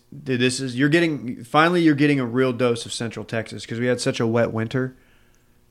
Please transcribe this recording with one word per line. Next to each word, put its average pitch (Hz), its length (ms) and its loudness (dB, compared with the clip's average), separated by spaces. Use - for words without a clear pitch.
dude, 131 160 -2
this 127 200 2
is, 127 160 -6
you're 139 120 2
getting, 147 560 0
finally 170 380 4
you're 156 120 6
getting 143 240 4
a 127 80 0
real 127 260 2
dose 120 340 0
of - 80 -12
Central 113 320 -8
Texas 110 400 -8
'cause 113 120 -8
we 120 80 -2
had 123 140 0
such - 200 -2
a 120 60 2
wet 113 260 2
winter 127 440 -4